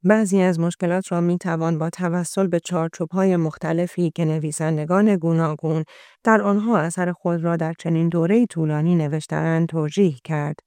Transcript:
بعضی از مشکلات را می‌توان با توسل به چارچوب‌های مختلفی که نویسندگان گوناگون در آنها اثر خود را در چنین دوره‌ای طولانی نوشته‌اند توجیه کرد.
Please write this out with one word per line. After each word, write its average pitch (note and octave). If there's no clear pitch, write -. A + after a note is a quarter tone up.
بعضی G3
از F3+
مشکلات F3
را F3
می‌توان E3+
با D#3+
توسل F3+
به E3+
چارچوب‌های F3
مختلفی E3
که E3+
نویسندگان D#3+
گوناگون D#3+
در A3
آنها G#3
اثر F3
خود E3+
را E3+
در E3
چنین E3
دوره‌ای F3
طولانی D#3
نوشته‌اند D#3+
توجیه D#3+
کرد. D3+